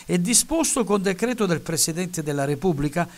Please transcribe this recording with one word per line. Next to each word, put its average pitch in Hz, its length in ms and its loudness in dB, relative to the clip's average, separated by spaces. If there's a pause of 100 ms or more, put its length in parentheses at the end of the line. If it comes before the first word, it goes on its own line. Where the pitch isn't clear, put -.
è 180 140 0
disposto 247 680 2
con 202 160 2
decreto 202 460 0
del 165 160 0
Presidente 165 600 -2
della 143 220 -2
Repubblica 147 720 0